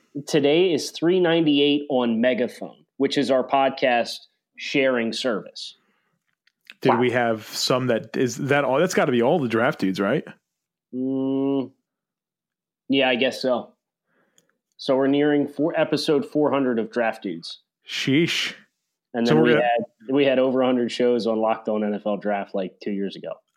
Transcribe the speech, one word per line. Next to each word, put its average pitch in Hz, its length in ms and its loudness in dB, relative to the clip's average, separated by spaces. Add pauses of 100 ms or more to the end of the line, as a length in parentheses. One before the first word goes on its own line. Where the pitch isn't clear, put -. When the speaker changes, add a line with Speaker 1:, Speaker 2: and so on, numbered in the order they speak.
(280)
Speaker 1:
Today 160 460 2
is 127 180 -4
three 180 300 2
ninety-eight 147 680 4
on 120 300 0
Megaphone, 117 640 -2 (140)
which 143 200 0
is 131 140 0
our 131 160 4
podcast 131 720 0 (400)
sharing 127 560 0
service. - 640 -8 (1040)
Speaker 2:
Did 135 140 2
Speaker 1:
Wow. 117 40 0
Speaker 2:
we 123 120 2
have 117 360 0
some 127 400 -2
that, 113 300 -2
is 127 180 0
that 143 300 0
all? 127 140 0
That's 180 140 0
gotta 160 200 2
be 117 80 2
all 147 180 2
the 131 80 -2
Draft 113 320 0
Dudes, - 220 -2
right? 104 240 0 (680)
Speaker 1:
Mm, 135 800 -2 (1160)
yeah, 135 180 2
I 127 80 2
guess 120 260 -2
so. 123 300 -2 (1040)
So 135 220 0
we're 135 100 2
nearing 143 400 2
four, 147 320 -4
episode 151 460 0
four 147 260 0
hundred 127 280 0
of 107 120 -6
Draft 113 320 -2
Dudes. 85 360 -10 (280)
Speaker 2:
Sheesh. - 680 0 (580)
Speaker 1:
And 117 140 0
Speaker 2:
So 120 60 4
Speaker 1:
then 156 100 6
we - 60 4
Speaker 2:
we're 156 80 6
gonna 123 100 2 (400)
Speaker 1:
had, 131 80 -2
we 143 100 4
had 131 140 4
over 131 220 2
a 127 40 2
hundred 123 240 0
shows 123 380 0
on 113 100 0
Locked 110 300 0
On 107 160 0
N 104 100 -2
F 98 140 -6
L 104 80 0
Draft, 101 400 -4
like, 95 260 -6
two 107 100 -6
years 98 260 -6
ago. - 160 -12 (240)